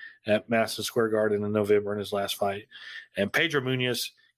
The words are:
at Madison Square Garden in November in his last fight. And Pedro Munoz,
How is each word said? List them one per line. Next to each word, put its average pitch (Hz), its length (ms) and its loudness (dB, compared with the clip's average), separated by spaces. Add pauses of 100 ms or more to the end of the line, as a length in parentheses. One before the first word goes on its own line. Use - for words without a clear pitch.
(260)
at 107 220 2
Madison 113 360 0
Square 113 240 0
Garden 107 340 2
in 104 100 -2
November 104 400 4
in 104 60 -4
his 101 140 -6
last 98 240 -2
fight. 101 320 -4 (480)
And 101 160 0
Pedro 147 280 2
Munoz, 127 520 -2 (260)